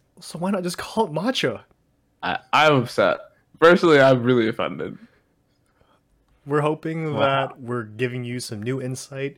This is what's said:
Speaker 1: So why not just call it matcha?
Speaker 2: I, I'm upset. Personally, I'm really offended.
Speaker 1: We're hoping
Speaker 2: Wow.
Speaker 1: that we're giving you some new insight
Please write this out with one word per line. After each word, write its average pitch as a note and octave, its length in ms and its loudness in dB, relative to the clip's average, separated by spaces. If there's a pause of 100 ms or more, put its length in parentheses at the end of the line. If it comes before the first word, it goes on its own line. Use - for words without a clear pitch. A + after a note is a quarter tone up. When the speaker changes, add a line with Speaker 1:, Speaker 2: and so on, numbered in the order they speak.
(200)
Speaker 1:
So - 200 -16
why F#3 120 -4
not F#3+ 120 -4
just F3 140 -8
call - 280 -4
it D#3 80 -10
matcha? D#3 480 -4 (600)
Speaker 2:
I, - 180 -4 (120)
I'm D3+ 240 4
upset. A#2 440 2 (400)
Personally, E3 420 6
I'm C3 220 6
really A#2+ 260 2
offended. D2+ 480 -6 (1500)
Speaker 1:
We're C#3+ 160 0
hoping D#3 520 -4
Speaker 2:
Wow. C#3+ 60 -4
Speaker 1:
that C#3 420 -2
we're A#2+ 220 -8
giving A#2+ 420 -6
you B2 160 -8
some G#2+ 200 -10
new B2+ 200 -6
insight C3+ 560 -10